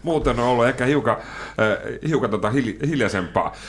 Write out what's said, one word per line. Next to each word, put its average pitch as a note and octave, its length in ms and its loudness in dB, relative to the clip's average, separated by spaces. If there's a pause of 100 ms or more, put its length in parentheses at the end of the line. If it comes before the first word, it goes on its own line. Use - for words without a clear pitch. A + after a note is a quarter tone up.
muuten C#3 360 0
on A#2+ 80 2
ollut B2 200 4
ehkä B2+ 180 0
hiukan, B2 320 2 (420)
ö, G#2+ 480 0
hiukan C#3 220 2
tota G#2 200 0
hil-, B2+ 380 -2
hiljaisempaa. F#2+ 680 0 (140)